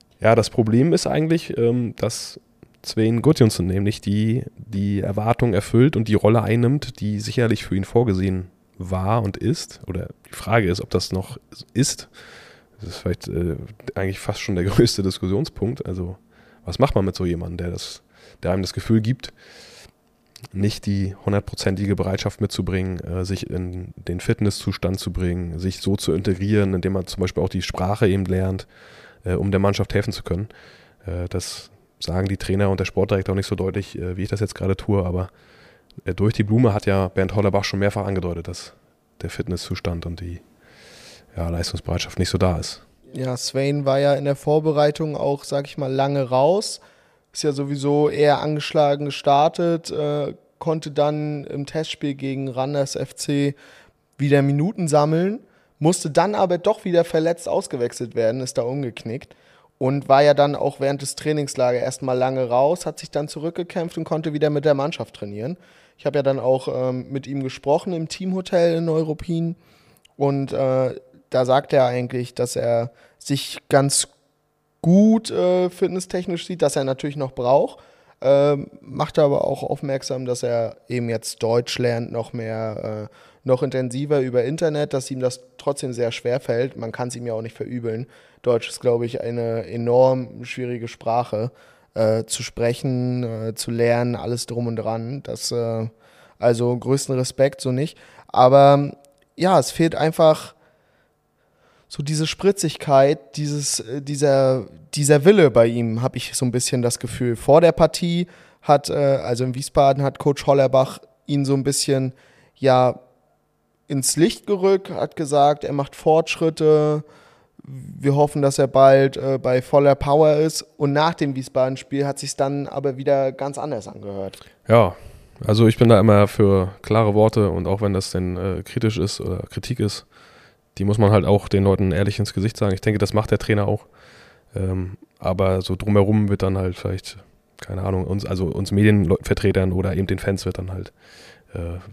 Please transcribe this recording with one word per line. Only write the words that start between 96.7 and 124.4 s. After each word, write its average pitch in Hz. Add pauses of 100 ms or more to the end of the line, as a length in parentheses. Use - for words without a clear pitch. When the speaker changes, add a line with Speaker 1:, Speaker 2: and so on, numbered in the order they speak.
Speaker 2:
größten 131
Respekt, 135
so 135
nicht. 131 (300)
Aber 139 (400)
ja, 175
es 127
fehlt 165
einfach 160 (1400)
so -
diese 156
Spritzigkeit, 156
dieses, 147
äh, 131
dieser, 135 (260)
dieser 147
Wille 180
bei 117
ihm, 117
hab 131
ich -
so -
ein 120
bisschen 123
das 120
Gefühl. 123
Vor 147
der 165
Partie 170 (340)
hat, 143
äh, -
also 131
in 127
Wiesbaden 139
hat 135
Coach -
Hollerbach 131 (260)
ihn 143
so 135
ein 135
bisschen, 131 (440)
ja, 127 (840)
ins 135
Licht -
gerückt, 190
hat -
gesagt, 147
er 139
macht 139
Fortschritte, 156 (600)
wir 135
hoffen, 147
dass 139
er 139
bald, 135
äh, 135
bei 127
voller 143
Power 151
ist. 156 (100)
Und 143
nach 160
dem 139
Wiesbaden-Spiel 131
hat 139
sich's -
dann 143
aber 135
wieder 135
ganz 135
anders 135
angehört. 98 (280)